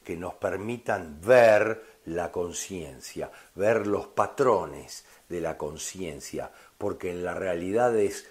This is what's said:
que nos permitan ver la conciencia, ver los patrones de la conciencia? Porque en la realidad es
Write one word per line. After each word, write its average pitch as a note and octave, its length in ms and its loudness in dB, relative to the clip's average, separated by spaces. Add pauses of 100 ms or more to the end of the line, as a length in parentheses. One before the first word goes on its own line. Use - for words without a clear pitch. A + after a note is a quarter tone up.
que F2 140 -8
nos F2 180 -8
permitan F#2+ 880 -4
ver A2 840 6
la E2+ 260 -4
conciencia, E2 1000 -8 (240)
ver G#2 320 2
los G2+ 220 -2
patrones F#2+ 960 0 (240)
de F2 120 -6
la D#2+ 160 -4
conciencia? D#2 920 -10 (260)
Porque F2+ 360 -6
en F2+ 100 -8
la F2 120 -4
realidad F#2+ 640 0
es G2+ 340 0